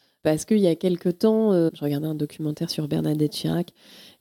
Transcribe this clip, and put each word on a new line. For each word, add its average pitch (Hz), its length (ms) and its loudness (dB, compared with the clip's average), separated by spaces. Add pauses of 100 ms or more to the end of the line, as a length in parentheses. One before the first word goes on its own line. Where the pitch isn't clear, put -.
(240)
Parce 156 200 0
qu'il 220 140 2
y 196 80 4
a 165 80 4
quelque 180 360 -2
temps, 220 420 2
euh, 165 200 4
je 165 80 -20
regardais 147 280 -2
un 156 60 -4
documentaire 151 560 -6
sur 151 180 -4
Bernadette 151 420 0
Chirac 160 400 -4 (500)